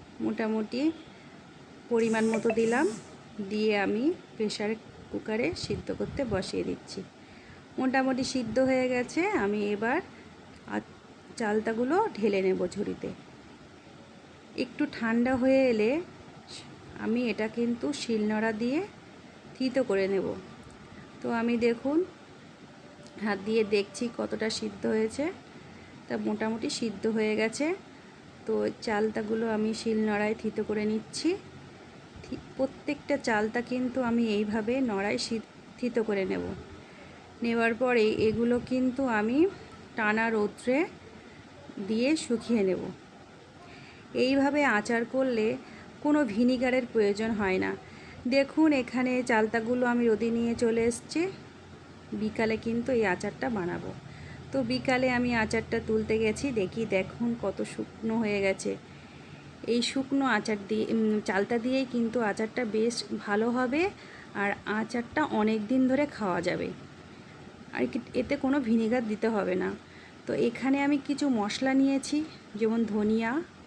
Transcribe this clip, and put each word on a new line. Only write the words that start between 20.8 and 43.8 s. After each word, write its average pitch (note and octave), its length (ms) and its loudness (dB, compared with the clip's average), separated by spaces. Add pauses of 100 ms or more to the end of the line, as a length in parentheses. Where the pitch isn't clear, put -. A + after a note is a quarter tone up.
তো - 140 -8
আমি A#3 240 2 (120)
দেখুন C4 300 0 (1200)
হাত G3+ 220 -2
দিয়ে A3 180 2 (120)
দেখছি G3+ 300 0 (120)
কতটা A3 340 -2
সিদ্ধ G#3+ 360 -6
হয়েছে, A3 380 0 (800)
তা A#3+ 100 -6 (140)
মোটামুটি A3 420 -2
সিদ্ধ G#3 340 -4 (120)
হয়ে G#3+ 200 2
গেছে। A3+ 300 0 (800)
তো A3 80 0 (260)
চালতাগুলো A3 640 0 (120)
আমি G#3+ 180 2
শিলনোড়ায় G#3+ 680 0
থিতো G#3+ 220 -2
করে G#3+ 200 -2
নিচ্ছি। A3 440 -2 (920)
থি-, - 220 -10 (120)
প্রত্যেকটা C#4 600 -2 (140)
চালতা A3 340 2
কিন্তু B3 400 -2
আমি A#3 220 2 (120)
এইভাবে G#3+ 440 0
নড়ায় A3 440 0
সি-, A3+ 240 -4 (280)
থিতো A#3+ 260 0
করে C#3+ 220 0
নেব। F2+ 200 -2 (960)
নেওয়ার A#3 340 2
পরে A#3+ 300 4 (220)
এগুলো A#3 300 4 (120)
কিন্তু B3+ 340 2 (160)
আমি A#3 200 2 (560)
টানা A3 360 2
রৌদ্রে A3 480 2 (1080)
দিয়ে A3+ 300 2
শুকিয়ে A3+ 460 0
নেব। F#3 200 2 (1300)